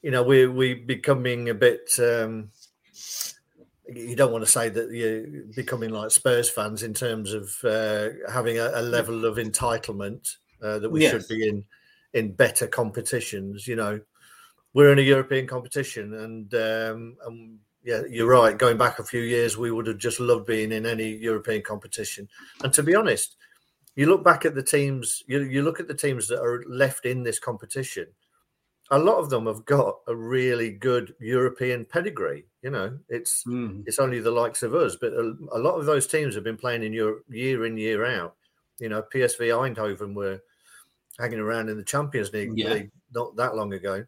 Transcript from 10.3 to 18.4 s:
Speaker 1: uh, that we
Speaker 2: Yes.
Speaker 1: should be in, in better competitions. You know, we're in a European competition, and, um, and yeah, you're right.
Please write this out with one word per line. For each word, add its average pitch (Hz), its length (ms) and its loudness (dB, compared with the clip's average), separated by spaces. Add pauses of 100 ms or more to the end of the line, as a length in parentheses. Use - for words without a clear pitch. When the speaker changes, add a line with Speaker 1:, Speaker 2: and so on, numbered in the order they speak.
Speaker 1:
uh, 107 180 -4
that 110 100 -4
we 156 120 2
Speaker 2:
Yes. 135 100 8
Speaker 1:
should 110 160 -2
be 110 200 0
in, 104 180 -2 (480)
in 110 200 0
better 113 340 4
competitions. 104 1000 -4
You 120 80 -4
know, 104 240 -2 (720)
we're 143 200 12
in 139 60 8
a 135 40 6
European 135 440 4
competition, 123 680 -6
and, 110 400 -12
um, 113 720 -2
and 113 340 -16 (240)
yeah, 117 260 -2
you're 117 200 0
right. 113 280 8